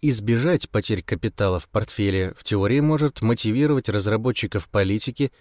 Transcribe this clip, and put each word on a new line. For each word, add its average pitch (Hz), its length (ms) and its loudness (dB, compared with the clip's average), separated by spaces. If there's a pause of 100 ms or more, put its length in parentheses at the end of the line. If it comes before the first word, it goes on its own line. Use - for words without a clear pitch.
избежать 120 720 0
потерь 104 320 -2
капитала 95 560 -2
в - 100 -12
портфеле 98 640 -2
в - 100 -20
теории 104 360 2
может 151 420 2
мотивировать 123 640 2
разработчиков 107 800 -2
политики 107 720 0